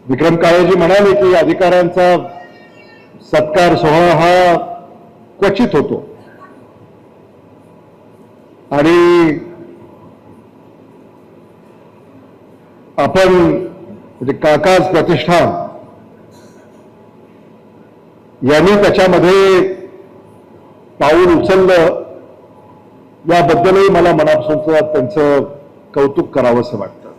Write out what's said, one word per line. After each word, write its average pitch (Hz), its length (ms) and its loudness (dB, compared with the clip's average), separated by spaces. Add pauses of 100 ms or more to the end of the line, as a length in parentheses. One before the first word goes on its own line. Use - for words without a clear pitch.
विक्रम 147 300 -2
काळेजी 175 420 2
म्हणाले 190 380 2
की 180 200 0
अधिकाऱ्यांचा 180 800 0 (1160)
सत्कार 165 440 0
सोहळा 165 400 2
हा 175 400 2 (840)
क्वचित 196 360 -2
होतो 127 280 -4 (2750)
आणि 165 640 2 (3500)
आपण, 180 320 0
म्हणजे, - 1040 -4
काकाज 170 560 0
प्रतिष्ठान 165 580 -2 (3000)
यांनी 156 400 2
त्याच्यामध्ये 185 800 2 (1400)
पाऊल 170 340 2
उचललं, 185 720 0 (1300)
याबद्दलही 175 580 2
मला 175 240 2
मनापासून 151 440 0 (260)
त्यांचं 143 600 -2 (520)
कौतुक 139 400 -2
करावंसं 120 420 -2
वाटतं. - 420 -16